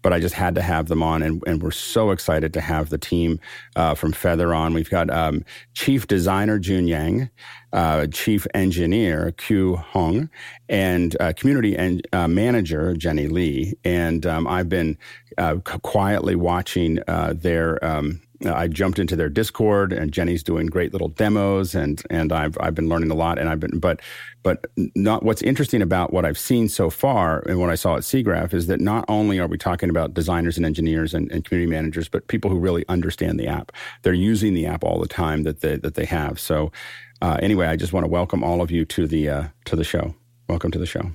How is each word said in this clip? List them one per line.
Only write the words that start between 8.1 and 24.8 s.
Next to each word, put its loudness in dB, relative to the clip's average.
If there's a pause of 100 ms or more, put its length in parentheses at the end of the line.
Engineer 2
Q 2
Hong, 0 (380)
and, 0
uh, 0
Community 2
en-, 0 (100)
uh, 2
Manager 2
Jenny 0
Lee. 0 (100)
And, 0
um, 0
I've 0
been, 0 (400)
uh, 0
qu-, -8
quietly 0
watching, 0
uh, -2
their, 0
um, -2 (240)
uh, 0
I 0
jumped 0
into 0
their 0
Discord, 2
and -2
Jenny's 0
doing 0
great 0
little -2
demos, 0
and, -2
and 0
I've, 0
I've -2
been 0
learning 0
a 0
lot. 0
And 0
I've -2
been, -4
but, 0 (420)
but 0 (280)